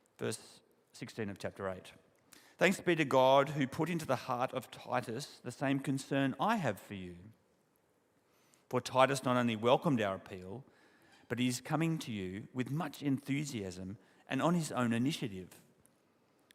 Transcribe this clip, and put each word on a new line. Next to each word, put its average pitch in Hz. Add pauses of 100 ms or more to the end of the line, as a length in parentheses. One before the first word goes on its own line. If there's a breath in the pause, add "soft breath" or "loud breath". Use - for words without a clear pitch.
(180)
Verse 117 (540)
sixteen 113
of 92
chapter 98
eight. 92 (680 loud breath)
"Thanks 185
be 175
to 156
God 135
who 147
put 160
into 170
the 131
heart 123
of 123
Titus 123
the 123
same 139
concern 135
I 214
have 120
for -
you. 90 (1500 soft breath)
For 127
Titus 131
not 127
only 120
welcomed 123
our 98
appeal, 92 (640 soft breath)
but 120
he 127
is 123
coming 156
to 127
you 98
with 123
much 147
enthusiasm 120 (320 soft breath)
and 135
on 165
his 165
own 120
initiative. 117 (960)